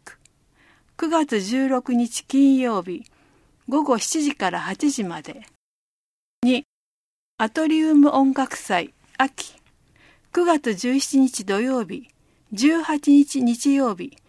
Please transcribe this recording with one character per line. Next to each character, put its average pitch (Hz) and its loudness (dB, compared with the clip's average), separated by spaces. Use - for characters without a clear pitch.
ク。 - -20
九 330 -4
月 302 0
十 254 -2
六 254 -2
日 240 -2
金 269 4
曜 233 -2
日、 175 -12
午 285 0
後 269 0
七 - -4
時 285 -2
か 185 -4
ら 175 -6
八 190 -4
時 233 -6
ま 165 -10
で。 - -20
二、 247 2
ア 220 0
ト 311 -2
リ 311 2
ウ 311 2
ム 285 8
音 269 2
楽 262 -4
祭、 - -4
秋。 - -4
九 349 0
月 294 0
十 247 -2
七 277 -2
日 254 0
土 202 -2
曜 247 -2
日、 175 -14
十 302 2
八 302 -2
日 285 6
日 240 0
曜 247 0
日、 180 -14